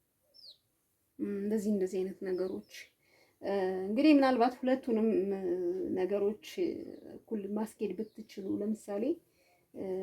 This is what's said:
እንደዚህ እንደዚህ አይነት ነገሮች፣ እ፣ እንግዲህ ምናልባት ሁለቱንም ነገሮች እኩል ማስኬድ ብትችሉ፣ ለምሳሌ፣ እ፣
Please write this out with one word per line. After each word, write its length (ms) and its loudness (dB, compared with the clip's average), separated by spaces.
እንደዚህ 520 -2
እንደዚህ 260 0
አይነት 240 -4
ነገሮች፣ 500 -4
እ፣ 100 -4
እንግዲህ 340 4
ምናልባት 420 6
ሁለቱንም 520 2
ነገሮች 520 0
እኩል 300 -8
ማስኬድ 440 -4
ብትችሉ፣ 500 -12
ለምሳሌ፣ 460 -4
እ፣ 120 -10